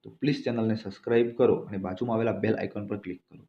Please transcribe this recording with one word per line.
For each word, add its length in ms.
તો 60
પ્લીઝ 340
ચેનલને 320
સબસ્ક્રાઇબ 600
કરો 200
અને 220
બાજુમાં 380
આવેલા 160
બેલ 280
આઇકન 280
પર 100
ક્લિક 320
કરો. 200